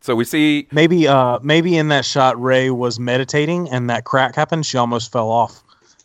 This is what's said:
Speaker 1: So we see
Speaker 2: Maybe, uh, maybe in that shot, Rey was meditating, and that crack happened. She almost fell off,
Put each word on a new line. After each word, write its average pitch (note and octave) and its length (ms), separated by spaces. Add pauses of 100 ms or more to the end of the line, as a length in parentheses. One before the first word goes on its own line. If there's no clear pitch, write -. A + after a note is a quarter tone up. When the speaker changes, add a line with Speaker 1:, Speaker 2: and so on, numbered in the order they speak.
Speaker 1:
So A#2+ 160
we A#2 80
see D3+ 480
Speaker 2:
Maybe, D#3+ 360
uh, B2+ 340
maybe E3 360
in D3+ 100
that C#3 160
shot, C3 360
Rey C3 300
was A#2+ 280
meditating, D3 720
and B2 200
that A#2 140
crack C3 300
happened. D#3 320
She C3+ 120
almost A#2+ 340
fell A2 180
off, A2+ 320 (420)